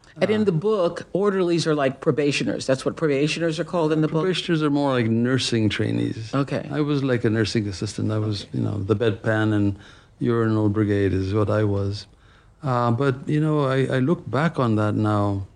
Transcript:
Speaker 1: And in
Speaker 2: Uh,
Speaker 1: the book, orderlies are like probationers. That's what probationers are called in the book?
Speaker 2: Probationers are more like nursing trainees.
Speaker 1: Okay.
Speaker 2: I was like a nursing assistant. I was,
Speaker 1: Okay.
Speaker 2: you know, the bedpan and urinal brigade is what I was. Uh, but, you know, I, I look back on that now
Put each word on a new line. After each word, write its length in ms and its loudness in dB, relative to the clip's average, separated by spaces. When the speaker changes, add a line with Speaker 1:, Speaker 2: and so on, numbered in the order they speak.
Speaker 1:
And 100 2
in 120 2
Speaker 2:
Uh, 20 2
Speaker 1:
the 80 0
book, 640 0
orderlies 520 0
are 80 2
like 280 0
probationers. 680 0
That's 160 0
what 140 -4
probationers 600 0
are 60 -2
called 300 0
in 80 2
the 80 2
book? 140 0
Speaker 2:
Probationers 380 0
are 80 2
more 220 2
like 160 2
nursing 640 2
trainees. 680 -2
Speaker 1:
Okay. 340 -4
Speaker 2:
I 120 -2
was 240 0
like 180 0
a 60 4
nursing 400 0
assistant. 420 -4
I 60 -2
was, 260 -2
Speaker 1:
Okay. 140 -10
Speaker 2:
you 80 0
know, 180 -4
the 120 0
bedpan 580 0
and 240 0
urinal 480 2
brigade 460 2
is 200 -2
what 160 0
I 140 2
was. 420 -2
Uh, 300 0
but, 240 0
you 100 2
know, 240 2
I, 220 2
I 140 0
look 300 0
back 300 0
on 160 2
that 180 2
now 640 0